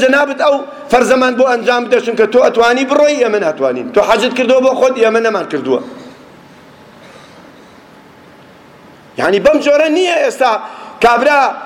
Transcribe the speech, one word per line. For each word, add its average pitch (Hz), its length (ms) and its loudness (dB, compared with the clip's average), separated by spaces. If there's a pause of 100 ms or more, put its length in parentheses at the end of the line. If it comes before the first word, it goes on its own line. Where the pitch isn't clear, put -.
جەنابت 277 440 0
ئەو 285 100 2 (360)
فەرزەمان 254 480 2
بۆ 262 120 4
ئەنجام 240 340 0
بدە، 247 200 2
چونکە 226 280 0
تۆ 247 120 4
ئەتوانی 233 440 2
بڕۆی، 294 340 2
ئێمە 214 220 -2
ناتوانین. 131 500 -2
تۆ 208 140 4
حەجت 233 280 0
کردووە 254 280 2
بۆ 262 140 2
خۆت، 254 240 2
ئێمە 226 220 2
نەمان 196 260 -2
کردووە. 131 300 -2 (3500)
یعنی 190 240 2
بەم 302 200 2
جۆرە 294 220 2 (100)
نییە 349 260 -2
ئێستا 254 280 -2 (520)
کابرا 262 380 2 (240)